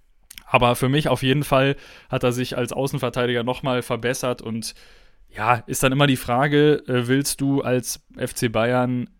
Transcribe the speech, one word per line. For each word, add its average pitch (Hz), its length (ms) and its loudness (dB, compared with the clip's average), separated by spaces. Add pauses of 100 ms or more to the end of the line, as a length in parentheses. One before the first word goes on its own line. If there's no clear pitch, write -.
(460)
Aber 120 300 4
für 131 120 0
mich 147 200 0
auf 127 140 0
jeden 135 220 2
Fall 139 320 2 (320)
hat 131 160 -2
er 123 80 2
sich 123 240 -6
als 123 160 -2
Außenverteidiger 123 720 -2
nochmal 123 380 -2
verbessert 123 580 -4
und 113 340 -8 (540)
ja, 113 280 0 (100)
ist - 160 -4
dann 131 100 2
immer 143 140 4
die 135 100 4
Frage, 147 720 2
äh, 123 180 0
willst 135 360 0
du 139 180 2
als 123 420 -4 (140)
F - 180 -6
C 123 140 -2
Bayern 123 720 0